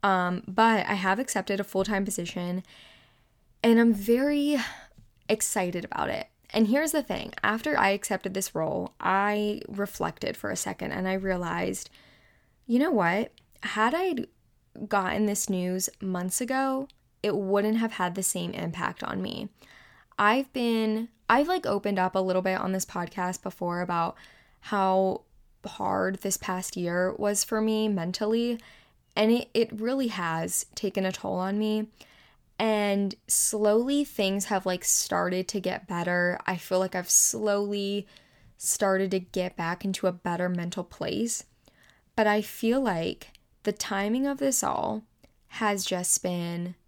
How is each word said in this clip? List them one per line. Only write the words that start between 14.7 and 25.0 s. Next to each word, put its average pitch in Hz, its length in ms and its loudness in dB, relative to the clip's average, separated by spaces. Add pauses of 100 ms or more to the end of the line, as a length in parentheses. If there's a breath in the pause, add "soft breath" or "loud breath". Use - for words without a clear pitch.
gotten 202 380 2
this 208 220 -2
news 185 400 0 (120)
months 185 400 -4
ago, 262 480 -2 (340)
it 202 140 0
wouldn't 202 420 2
have 226 140 0
had 175 220 -2
the 190 80 -4
same 175 300 -2
impact 170 500 -4
on 185 200 -4
me. - 260 -6 (680 loud breath)
I've 226 340 2
been, 226 560 0 (200)
I've, 277 200 4
like, 359 180 0
opened 202 320 0
up 185 160 0
a 190 60 2
little 185 220 0
bit 185 160 0
on 190 140 -2
this 190 140 -2
podcast 180 560 -6
before 175 380 -4
about 170 360 -2 (440 loud breath)
how 190 640 2 (420)